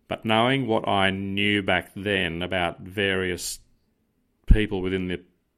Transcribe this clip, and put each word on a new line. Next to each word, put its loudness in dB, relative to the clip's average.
but -8
knowing 2
what 0
I 2
knew 0
back 0
then -2
about -4
various -2
people 4
within -2
the -4